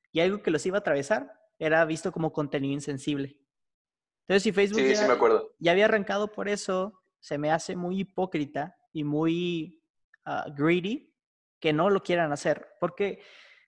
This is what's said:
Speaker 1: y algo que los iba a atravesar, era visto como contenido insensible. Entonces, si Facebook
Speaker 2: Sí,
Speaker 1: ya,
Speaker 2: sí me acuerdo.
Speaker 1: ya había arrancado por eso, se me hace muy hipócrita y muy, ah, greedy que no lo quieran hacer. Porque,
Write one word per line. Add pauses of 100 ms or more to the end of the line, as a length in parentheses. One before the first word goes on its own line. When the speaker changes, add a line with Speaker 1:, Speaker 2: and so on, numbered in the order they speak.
(120)
Speaker 1:
y
algo
que
los
iba
a
atravesar, (260)
era
visto
como
contenido
insensible. (880)
Entonces,
si
Facebook
Speaker 2:
Sí,
Speaker 1:
ya,
Speaker 2:
sí
me
acuerdo.
Speaker 1:
ya
había
arrancado
por
eso, (200)
se
me
hace
muy
hipócrita (160)
y
muy, (420)
ah, (100)
greedy (480)
que
no
lo
quieran
hacer. (120)
Porque, (480)